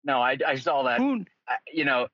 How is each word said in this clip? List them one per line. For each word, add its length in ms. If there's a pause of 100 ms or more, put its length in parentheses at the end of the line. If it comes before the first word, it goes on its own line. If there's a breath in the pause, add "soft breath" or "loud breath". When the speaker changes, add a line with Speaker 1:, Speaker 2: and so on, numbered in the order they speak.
Speaker 1:
No, 160
I, 160 (100)
I 100
saw 280
that. 160
Speaker 2:
Who 240 (240)
Speaker 1:
Uh, 60 (180)
you 140
know 280